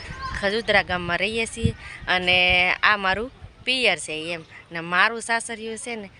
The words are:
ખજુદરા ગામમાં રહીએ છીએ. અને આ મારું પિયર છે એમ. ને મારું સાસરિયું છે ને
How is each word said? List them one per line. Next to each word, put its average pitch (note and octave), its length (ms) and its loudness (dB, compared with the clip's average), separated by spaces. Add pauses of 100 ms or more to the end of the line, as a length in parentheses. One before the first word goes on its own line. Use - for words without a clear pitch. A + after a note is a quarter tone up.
(420)
ખજુદરા G3+ 420 2
ગામમાં F3 340 -2
રહીએ A3 280 -2
છીએ. - 280 -2 (340)
અને F3+ 640 4
આ G#3 260 4
મારું G3+ 340 -2 (320)
પિયર A#3+ 360 2
છે D#3 340 -8
એમ. D#3+ 100 -8 (280)
ને E3+ 80 -8
મારું F#3+ 420 2
સાસરિયું A3+ 560 -4
છે A#3 180 -10
ને G3+ 140 -12 (100)